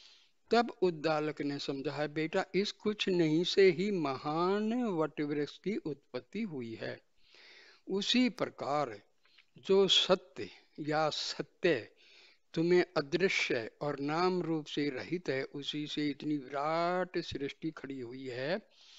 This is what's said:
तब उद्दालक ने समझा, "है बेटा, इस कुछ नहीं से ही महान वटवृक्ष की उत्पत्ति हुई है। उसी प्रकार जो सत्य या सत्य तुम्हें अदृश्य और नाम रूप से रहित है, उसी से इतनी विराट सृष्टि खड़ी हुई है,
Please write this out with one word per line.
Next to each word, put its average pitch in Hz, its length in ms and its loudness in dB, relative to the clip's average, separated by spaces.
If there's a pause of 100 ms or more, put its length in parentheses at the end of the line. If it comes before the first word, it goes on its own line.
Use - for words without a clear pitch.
(520)
तब 233 300 2
उद्दालक 156 600 0
ने 143 180 -2
समझा, 139 320 -4
"है 147 160 -2
बेटा, 156 380 -2 (100)
इस 202 160 0
कुछ - 380 -2
नहीं 170 340 4
से 190 280 6
ही 185 200 0
महान 180 920 0
वटवृक्ष 151 760 -2
की 208 200 -4
उत्पत्ति 143 640 -8
हुई 131 340 -6
है। 123 260 -8 (840)
उसी 233 420 2
प्रकार 131 720 -2 (560)
जो 196 300 4
सत्य - 640 2 (300)
या 151 300 0
सत्य - 840 -2 (600)
तुम्हें 175 320 4 (120)
अदृश्य 151 760 0 (100)
और 147 180 -4
नाम 175 420 2
रूप 160 240 -2
से 147 240 -2
रहित 156 400 -6
है, 135 140 0
उसी 147 440 -6
से 147 220 -2
इतनी 147 280 -4
विराट 165 800 -2
सृष्टि 156 540 -6
खड़ी 135 280 -10
हुई 131 280 -10
है, 135 340 -2 (380)